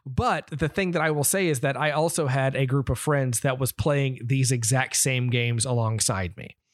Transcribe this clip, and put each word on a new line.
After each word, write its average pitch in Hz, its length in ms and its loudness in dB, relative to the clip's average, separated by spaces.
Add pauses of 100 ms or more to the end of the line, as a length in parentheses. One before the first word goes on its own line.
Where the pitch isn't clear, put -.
but 180 400 -2
the 156 200 -4
thing 190 260 -2
that 160 100 0
I 160 80 2
will 147 120 0
say 190 260 2
is 139 100 0
that 135 180 0
I 151 140 0
also 156 340 0
had 135 300 0
a 135 100 2
group 135 240 0
of 127 80 0
friends 135 440 0
that 131 180 0
was 131 120 0
playing 139 540 0
these 131 260 2
exact 127 440 0
same 127 340 0
games 120 360 0
alongside 110 720 0
me. - 220 -16 (160)